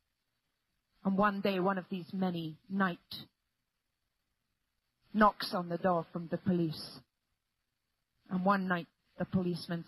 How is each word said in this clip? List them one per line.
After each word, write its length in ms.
And 140
one 220
day, 180
one 200
of 120
these 220
many 460
night 280
knocks 400
on 160
the 100
door 340
from 160
the 100
police. 600
And 140
one 240
night, 180
the 60
policeman 640